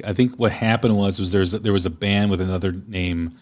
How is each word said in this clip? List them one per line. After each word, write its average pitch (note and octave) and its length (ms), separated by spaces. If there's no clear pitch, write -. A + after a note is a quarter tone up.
I G#2 80
think B2 240
what A2+ 160
happened A2+ 420
was, G2+ 240
was F#2+ 140
there's, F#2+ 180
there G#2+ 220
was F#2 120
a F#2 40
band G2+ 420
with F#2 80
another F#2 320
name F2+ 720